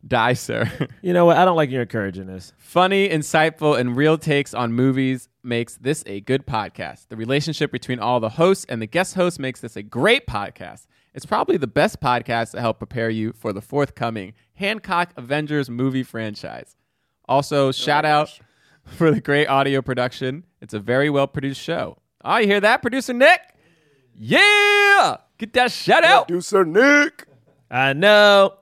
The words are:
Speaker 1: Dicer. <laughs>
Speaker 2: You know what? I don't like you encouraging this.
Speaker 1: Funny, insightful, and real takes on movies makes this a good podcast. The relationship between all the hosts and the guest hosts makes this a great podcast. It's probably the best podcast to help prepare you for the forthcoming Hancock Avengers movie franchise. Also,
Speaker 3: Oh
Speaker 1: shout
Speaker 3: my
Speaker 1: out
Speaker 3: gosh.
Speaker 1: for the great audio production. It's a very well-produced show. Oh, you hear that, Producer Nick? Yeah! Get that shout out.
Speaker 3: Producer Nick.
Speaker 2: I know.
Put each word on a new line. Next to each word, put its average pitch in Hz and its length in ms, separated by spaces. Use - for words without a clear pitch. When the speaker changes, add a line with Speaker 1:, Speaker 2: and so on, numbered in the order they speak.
Speaker 1:
Dicer. 117 880
<laughs> - 60
Speaker 2:
You 180 120
know 175 120
what? 165 120
I 180 60
don't 180 120
like 151 140
you 131 100
encouraging 98 460
this. 92 320
Speaker 1:
Funny, 196 500
insightful, 156 720
and 123 180
real 151 220
takes 143 360
on 117 180
movies 131 560
makes 120 340
this 139 300
a 101 140
good 131 260
podcast. 98 640
The 113 80
relationship 143 560
between 127 260
all 117 220
the 110 100
hosts 180 380
and 117 140
the 107 40
guest 170 280
hosts 180 240
makes 131 220
this - 160
a 104 60
great 175 440
podcast. - 600
It's - 140
probably - 320
the 139 80
best 147 340
podcast 120 520
to 110 80
help 117 180
prepare 113 320
you 110 220
for 107 200
the 95 80
forthcoming 113 720
Hancock 190 640
Avengers 147 520
movie 127 360
franchise. 104 720
Also, 139 400
Speaker 3:
Oh 131 40
Speaker 1:
shout 147 320
Speaker 3:
my 156 60
Speaker 1:
out 151 180
Speaker 3:
gosh. - 120
Speaker 1:
for 165 140
the 139 100
great 143 280
audio 135 340
production. 127 640
It's 107 120
a 107 60
very 131 300
well-produced 139 500
show. 123 360
Oh, 180 120
you 226 100
hear 202 140
that, 214 220
Producer 254 320
Nick? 302 260
Yeah! 403 1000
Get 220 160
that 247 180
shout 254 320
out. 359 240
Speaker 3:
Producer 180 360
Nick. 254 600
Speaker 2:
I 135 240
know. 202 680